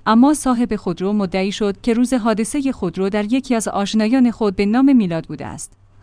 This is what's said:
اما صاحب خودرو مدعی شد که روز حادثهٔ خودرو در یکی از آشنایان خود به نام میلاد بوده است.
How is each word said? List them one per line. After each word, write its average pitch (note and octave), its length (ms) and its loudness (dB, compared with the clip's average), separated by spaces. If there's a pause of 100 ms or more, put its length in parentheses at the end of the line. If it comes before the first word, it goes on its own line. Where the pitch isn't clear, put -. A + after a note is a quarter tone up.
اما A#3+ 280 6
صاحب A#3+ 420 -2
خودرو F#3 360 -4
مدعی G3 400 -2
شد G3+ 280 -4
که A#3 140 0
روز A#3+ 200 0
حادثهٔ A#3 580 -2
خودرو F#3+ 360 -4
در G#3 240 -2
یکی B3+ 220 -2
از A3 140 -2
آشنایان G#3+ 640 2
خود G#3 260 -2
به G3+ 100 0
نام C4 300 4
میلاد E3+ 300 0
بوده C#3+ 200 -12
است. - 260 -14 (300)